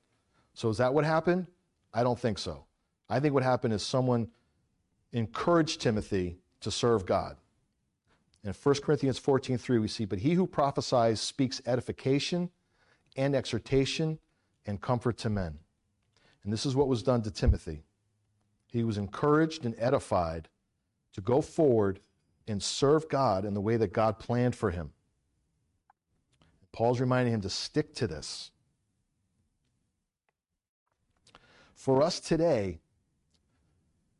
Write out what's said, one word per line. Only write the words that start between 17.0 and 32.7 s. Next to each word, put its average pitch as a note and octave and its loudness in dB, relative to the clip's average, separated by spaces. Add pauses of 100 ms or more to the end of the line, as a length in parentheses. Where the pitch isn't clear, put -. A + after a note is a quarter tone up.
done A#2+ 0
to G#2+ -6
Timothy. - -2 (840)
He A#2 -2
was G#2+ -2
encouraged D3 0
and A2+ -4
edified F#2 -2 (680)
to G2 -12
go A#2+ 2
forward A2+ 2 (460)
and G2+ -4
serve D3+ 2
God A2 0
in G2+ -4
the G#2 -2
way A2+ 0
that G#2+ 0
God A2 2
planned A#2+ 0
for A2 0
him. D#2+ -8 (1800)
Paul's A#2+ 0
reminding B2+ 2
him G#2+ 0
to F#2+ -4
stick - -4
to A#2+ -4
this. - -10 (3250)
For C3 2
us F3 0
today, C3 0 (1400)